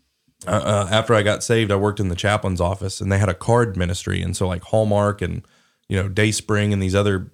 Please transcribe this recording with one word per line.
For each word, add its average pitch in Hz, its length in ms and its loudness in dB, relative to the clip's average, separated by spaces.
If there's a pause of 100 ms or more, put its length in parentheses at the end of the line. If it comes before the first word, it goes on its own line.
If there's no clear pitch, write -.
(480)
uh, 92 40 -2
uh, 101 400 0
after 110 240 2
I 107 80 4
got 101 200 0
saved, 113 280 0
I 101 40 2
worked 101 240 -2
in 98 100 0
the 87 60 -2
chaplain's 101 460 0
office, 95 400 -4
and 98 100 -2
they 98 60 4
had 101 120 2
a 87 40 -2
card 117 420 2
ministry. 90 460 -2
And 90 160 -4
so, 95 100 -2
like, 87 160 -4
Hallmark 104 600 0
and, 85 180 -6 (480)
you 98 120 0
know, 95 60 -2
Dayspring 104 640 0
and 98 100 0
these 95 140 0
other 101 380 2